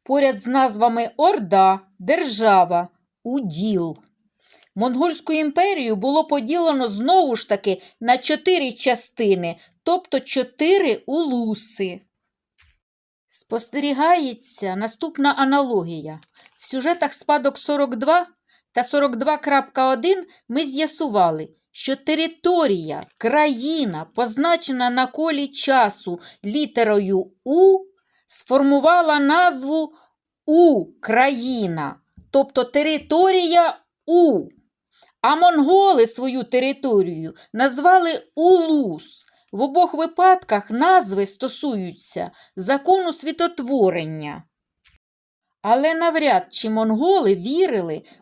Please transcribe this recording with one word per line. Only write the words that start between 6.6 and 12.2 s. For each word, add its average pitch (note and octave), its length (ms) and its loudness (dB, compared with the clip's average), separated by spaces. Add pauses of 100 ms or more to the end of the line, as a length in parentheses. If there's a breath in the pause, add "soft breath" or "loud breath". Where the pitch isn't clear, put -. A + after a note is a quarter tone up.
знову C4 480 0
ж - 140 -8
таки G3+ 320 -2 (180 loud breath)
на A#3+ 180 2
чотири D4+ 540 0
частини, G3 840 -2 (280 soft breath)
тобто F4 360 -2
чотири D4+ 840 0
улуси. A3+ 960 -4 (1300)